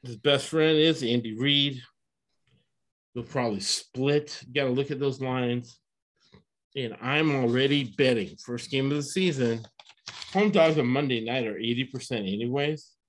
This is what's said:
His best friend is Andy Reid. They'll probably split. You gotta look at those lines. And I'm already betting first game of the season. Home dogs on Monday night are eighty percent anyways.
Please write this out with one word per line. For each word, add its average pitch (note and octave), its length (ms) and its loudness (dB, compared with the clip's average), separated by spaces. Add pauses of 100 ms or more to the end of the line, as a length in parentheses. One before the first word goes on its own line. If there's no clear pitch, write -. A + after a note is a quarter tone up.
His B2 120 -12
best C#3 320 0
friend D#3 300 4
is D#3 260 4
Andy A#2 300 0
Reid. C#3 500 0 (1300)
They'll A#2+ 120 -8
probably A#2 340 -4
split. C#3+ 880 -2
You B2 60 -20
gotta C3+ 160 0
look C#3 220 -2
at C3+ 80 -6
those C3+ 200 -2
lines. B2 600 -4 (960)
And B2 260 -6
I'm D3 300 2
already C3+ 520 2
betting A#2 540 0
first - 320 -10
game C#3 220 0
of D3 60 0
the D3 60 -4
season. C3+ 640 0 (680)
Home G3+ 200 4
dogs D#3+ 260 6
on B2+ 100 2
Monday B2+ 340 0
night A#2 260 -2
are G#2+ 100 -6
eighty A#2+ 260 -2
percent A#2+ 440 -6
anyways. C3 680 -4 (160)